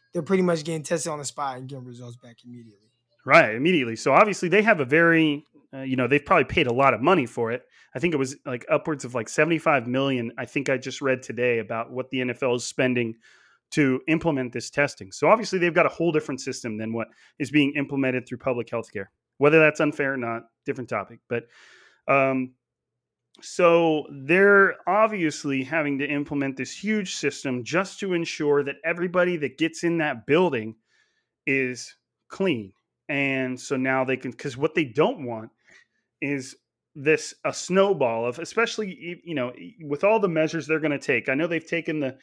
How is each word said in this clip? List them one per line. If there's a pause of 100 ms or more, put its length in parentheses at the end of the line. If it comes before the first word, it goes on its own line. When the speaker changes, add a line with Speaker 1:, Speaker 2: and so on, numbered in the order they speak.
(140)
Speaker 1:
they're
pretty
much
getting
tested
on
the
spot
and
getting
results
back
immediately. (340)
Speaker 2:
Right,
immediately.
So
obviously
they
have
a
very, (280)
uh,
you
know,
they've
probably
paid
a
lot
of
money
for
it. (320)
I
think
it
was, (100)
like,
upwards
of,
like,
seventy-five
million,
I
think
I
just
read
today
about
what
the
N
F
L
is
spending (560)
to
implement
this
testing.
So
obviously
they've
got
a
whole
different
system
than
what (320)
is
being
implemented
through
public
health
care. (260)
Whether
that's
unfair
or
not, (220)
different
topic. (100)
But, (640)
um, (880)
so
they're (120)
obviously
having
to
implement
this
huge
system
just
to
ensure
that
everybody
that
gets
in
that
building (720)
is (320)
clean. (360)
And
so
now
they
can,
'cause
what
they
don't
want (720)
is (380)
this, (120)
a
snowball
of,
especially, (140)
y-,
you
know,
y-,
with
all
the
measures
they're
gonna
take.
I
know
they've
taken
the,